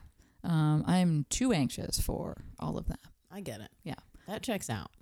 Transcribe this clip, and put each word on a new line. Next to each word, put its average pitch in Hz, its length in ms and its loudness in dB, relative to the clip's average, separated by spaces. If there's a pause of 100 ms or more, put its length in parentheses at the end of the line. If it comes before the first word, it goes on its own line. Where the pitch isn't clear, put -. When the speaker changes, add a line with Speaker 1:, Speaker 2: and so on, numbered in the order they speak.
(440)
Speaker 1:
Um, 151 420 4
I'm 170 460 4
too 254 220 2
anxious - 460 0
for - 440 -4 (160)
all 156 180 -4
of - 120 -6
that. 165 100 -4 (320)
Speaker 2:
I 190 100 -12
get 110 200 -10
it. - 80 -16 (140)
Speaker 1:
Yeah. 139 120 -8 (320)
Speaker 2:
That 214 160 -6
checks 185 260 -2
out. 107 220 -6 (100)